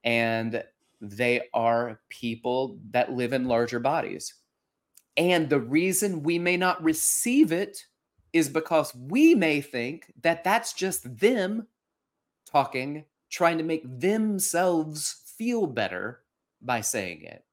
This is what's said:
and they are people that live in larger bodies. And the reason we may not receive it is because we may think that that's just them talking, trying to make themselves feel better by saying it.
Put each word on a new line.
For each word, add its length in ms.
and 600
they 520
are 560
people 720
that 220
live 200
in 160
larger 320
bodies. 540
And 340
the 100
reason 640
we 160
may 180
not 260
receive 720
it 340
is 160
because 460
we 400
may 260
think 520
that 220
that's 280
just 460
them 480
talking, 580
trying 280
to 60
make 180
themselves 1400
feel 300
better 540
by 180
saying 420
it. 300